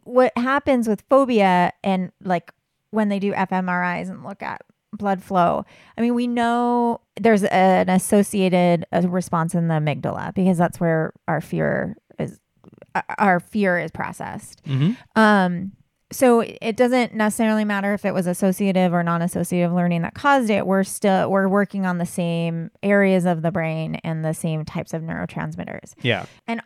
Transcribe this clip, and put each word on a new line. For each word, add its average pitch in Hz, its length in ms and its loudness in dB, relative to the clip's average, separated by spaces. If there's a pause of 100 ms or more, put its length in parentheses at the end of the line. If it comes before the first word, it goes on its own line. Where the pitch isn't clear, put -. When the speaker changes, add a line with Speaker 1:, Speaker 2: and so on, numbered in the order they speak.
Speaker 1:
what 247 320 2
happens 254 500 0
with 208 220 -2
phobia 202 640 4 (120)
and, 185 280 -2 (120)
like, 180 280 -4 (380)
when 214 200 0
they 202 100 -2
do 196 140 -2
F 185 180 -2
M 185 180 -2
R 180 300 -2
Is 185 100 -8
and - 140 -14
look - 180 -14
at - 200 -10 (320)
blood 202 280 -4
flow, 175 440 0 (320)
I 220 40 -4
mean, 240 140 0
we 240 120 0
know 240 760 0 (180)
there's 208 240 4
an 185 460 4
associated, 185 1000 2
uh, 175 160 0
response 175 480 -2
in 170 120 0
the 160 80 0
amygdala 151 580 -4
because 185 240 2
that's 175 220 0
where 165 340 0 (140)
our 151 140 -2
fear 147 540 -2 (240)
is, - 200 -8 (560)
uh, - 60 -2 (160)
our 185 220 2
fear 185 400 0
is 160 100 -6
processed. - 760 -12
Speaker 2:
Mm-hmm. 143 260 0 (280)
Speaker 1:
Um, 190 520 2 (400)
so 233 300 4
it - 360 -6
doesn't 247 380 0
necessarily 214 500 0
matter 202 300 -2
if - 100 -8
it - 80 -2
was 175 140 -2
associative 185 640 2
or 175 80 0
non-associative 170 720 -2
learning 175 300 0
that - 100 -8
caused 269 380 2
it. 196 160 0
We're 190 160 2
still, 190 480 0
we're 196 160 2
working 196 400 0
on 175 100 -2
the 175 80 -4
same 170 640 -4 (140)
areas 196 420 4
of 170 160 0
the 165 100 -2
brain 160 520 -4
and 160 200 -4
the 160 120 -2
same 156 280 -4
types - 300 -10
of 160 80 -6
neurotransmitters. 165 1040 -10
Speaker 2:
Yeah. 107 220 0 (220)
Speaker 1:
And 226 180 -8